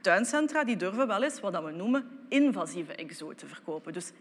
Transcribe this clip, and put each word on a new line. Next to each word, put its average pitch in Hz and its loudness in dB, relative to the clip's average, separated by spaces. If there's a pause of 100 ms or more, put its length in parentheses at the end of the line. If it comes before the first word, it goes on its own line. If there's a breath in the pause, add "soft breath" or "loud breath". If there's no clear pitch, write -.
tuincentra 294 4
die 233 0
durven 190 0
wel 214 0
eens 285 -2
wat 202 -2
dat 170 -2
we 156 -6
noemen 233 -2
invasieve 180 2
exoten 156 -12
verkopen, 156 -8
dus 170 -8